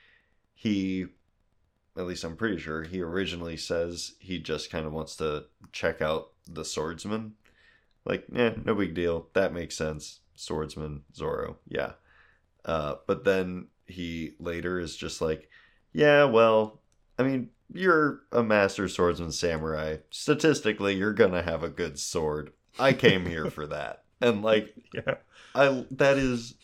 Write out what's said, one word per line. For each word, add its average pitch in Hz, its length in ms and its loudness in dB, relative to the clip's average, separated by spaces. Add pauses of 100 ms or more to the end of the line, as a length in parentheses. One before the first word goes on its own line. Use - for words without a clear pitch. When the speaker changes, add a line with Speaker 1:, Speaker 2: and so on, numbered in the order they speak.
(540)
Speaker 1:
he, 95 520 -2 (920)
at 92 100 -6
least 90 180 -8
I'm 82 120 -10
pretty 104 220 0
sure, 78 240 -6
he 90 180 -6
originally 85 560 -4
says 85 640 -4
he 92 200 -8
just 76 320 -6
kind 80 160 -6
of 76 60 -6
wants 78 240 -8
to 76 280 -4 (280)
check 82 300 -4
out 78 300 -2 (140)
the 78 180 -10
swordsman. 101 680 -6 (680)
Like, - 200 -2 (100)
eh, 117 180 2 (120)
no 113 100 0
big 92 200 0
deal. 85 400 -2
That 95 180 2
makes 82 240 -8
sense. 78 440 -6 (140)
Swordsman, 78 680 -8 (120)
Zoro, - 440 -6 (100)
yeah. - 240 -4 (720)
Uh, 76 320 -2 (100)
but 85 180 -2
then 92 440 0 (180)
he 85 520 -8
later 85 420 -4
is 82 160 -8
just - 240 -10
like, - 300 -2 (420)
"Yeah, 147 320 6
well, 110 560 6 (380)
I 123 60 2
mean, 131 260 -2 (220)
you're 160 500 2 (100)
a 120 100 4
master 104 460 4
swordsman 85 440 0
samurai. 78 680 -2 (120)
Statistically, 123 840 2
you're 98 180 0
gonna 92 300 4
have 82 200 -2
a 82 60 -2
good 78 300 -6
sword. 76 540 -4 (260)
I 131 160 4
came 95 320 4
here 80 240 -4
for 76 160 -8
that." 73 380 -8 (180)
And, 113 200 2
like, 110 320 2 (100)
Speaker 2:
<laughs> - 100 -18
Yeah. - 220 -4 (380)
Speaker 1:
I, 135 360 4
that 139 280 4
is, 123 460 -2